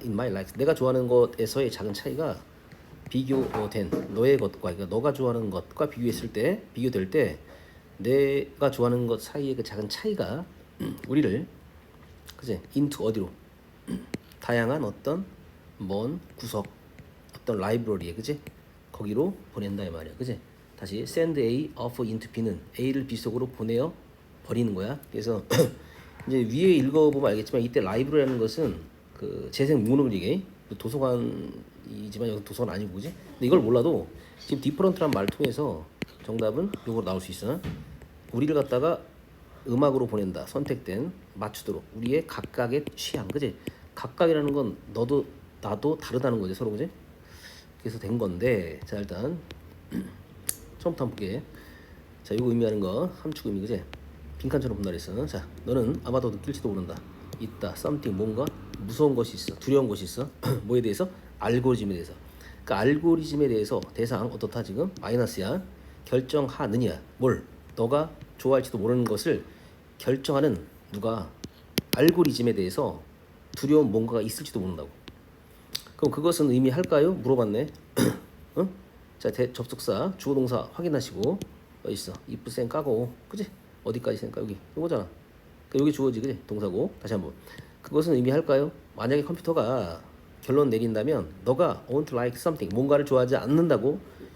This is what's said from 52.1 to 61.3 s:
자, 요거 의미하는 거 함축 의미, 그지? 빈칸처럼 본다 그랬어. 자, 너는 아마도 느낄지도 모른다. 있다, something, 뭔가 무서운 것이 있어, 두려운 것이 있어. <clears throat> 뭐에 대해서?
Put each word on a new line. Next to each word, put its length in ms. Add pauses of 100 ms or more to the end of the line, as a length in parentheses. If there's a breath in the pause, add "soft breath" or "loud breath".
자, 120
요거 140
의미하는 300
거 320 (100)
함축 260
의미, 140
그지? 220 (540)
빈칸처럼 400
본다 140
그랬어. 340
자, 200 (200)
너는 380
아마도 260
느낄지도 400
모른다. 260 (440)
있다, 320
something, 400
뭔가 340 (340)
무서운 360
것이 200
있어, 240
두려운 280
것이 180
있어. 240 (120)
<clears throat> 220
뭐에 180
대해서? 280 (300 loud breath)